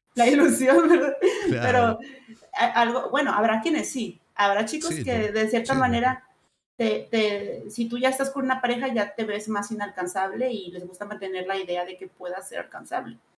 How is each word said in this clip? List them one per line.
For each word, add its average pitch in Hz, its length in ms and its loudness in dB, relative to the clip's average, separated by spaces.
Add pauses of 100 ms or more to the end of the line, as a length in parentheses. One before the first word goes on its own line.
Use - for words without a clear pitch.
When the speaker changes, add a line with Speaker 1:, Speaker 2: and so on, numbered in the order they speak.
(140)
Speaker 1:
la 233 140 4
ilusión, 285 600 6
<laughs> - 0 -
¿verdad? 349 260 4 (340)
Speaker 2:
Claro. 240 500 4
Speaker 1:
Pero, - 560 -20
a-, 233 260 2
algo, 240 300 0
bueno, 277 220 0
habrá 220 300 2
quienes - 280 -2
sí, 233 300 -6 (140)
habrá 202 320 2
chicos 311 280 -4
Speaker 2:
Sí, 302 100 -4
Speaker 1:
que 240 140 -2 (100)
Speaker 2:
no. 208 40 -6
Speaker 1:
de 220 160 0
cierta 233 260 0
Speaker 2:
Sí, 262 40 0
Speaker 1:
manera 247 460 0
Speaker 2:
no. - 40 -20 (480)
Speaker 1:
te, 220 340 -2
te, 208 600 -2
si 233 180 -4
tú 240 100 -6
ya 254 100 2
estás 269 220 -2
con 269 140 -4
una 254 160 0
pareja, 247 320 -2
ya 214 220 -2
te 226 100 -4
ves 214 240 -6
más 214 220 -4
inalcanzable 202 800 -4
y 190 220 -8
les 175 140 -12
gusta 190 180 -14
mantener 190 420 -8
la 196 100 -4
idea 175 280 -4
de 180 120 -12
que 190 120 -14
pueda 180 340 -10
ser - 180 -12
alcanzable. - 580 -10 (200)